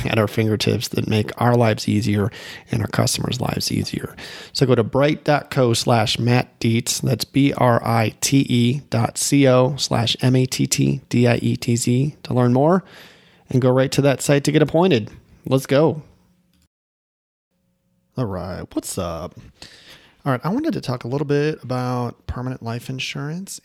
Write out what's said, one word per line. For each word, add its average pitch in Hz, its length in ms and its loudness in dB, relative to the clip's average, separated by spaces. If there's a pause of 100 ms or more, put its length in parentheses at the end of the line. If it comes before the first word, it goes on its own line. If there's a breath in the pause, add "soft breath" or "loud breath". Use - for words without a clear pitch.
at - 140 0
our 104 80 4
fingertips 107 640 0
that - 180 -2
make 107 240 0 (100)
our 120 140 4
lives 110 340 2
easier 104 420 0 (380 loud breath)
and 113 140 -2
our 104 40 -4
customers' - 540 -2
lives - 300 -2
easier. - 440 -4 (380 loud breath)
So 135 140 2
go 123 80 4
to 117 80 4
bright 143 400 0
dot 147 260 0
co 123 240 2
slash 113 460 0
Matt 120 400 0
Dietz. 117 400 0
That's 131 260 -2
B 139 280 2
R 123 300 2
I 113 380 0
T 139 200 2
E 123 400 0 (100)
dot - 260 -2
C 139 300 2
O 127 280 4
slash 117 460 -2
M 127 140 4
A 131 100 2
T 135 220 -2
T 139 420 0
D 120 180 4
I 117 100 4
E 120 200 -2
T 120 180 -2
Z 123 460 0
to - 140 -6
learn 123 180 4
more, 160 300 2 (640 loud breath)
and 131 100 2
go 127 120 4
right 131 200 2
to 135 120 2
that 139 180 2
site 143 220 2
to 147 80 -2
get 151 100 4
appointed. 151 480 2 (380)
Let's 131 180 0
go. 147 380 2 (2000)
All 127 100 -2
right, 90 500 -8
what's - 240 -8
up? 90 340 -6 (920 loud breath)
All 175 60 0
right, 180 120 -2
I 156 60 -4
wanted 277 240 -2
to 139 80 -6
talk 123 220 -6
a 117 40 -8
little 139 200 -4
bit 147 340 0
about 123 640 -6
permanent 127 380 -8
life 117 260 -8
insurance, 143 760 -10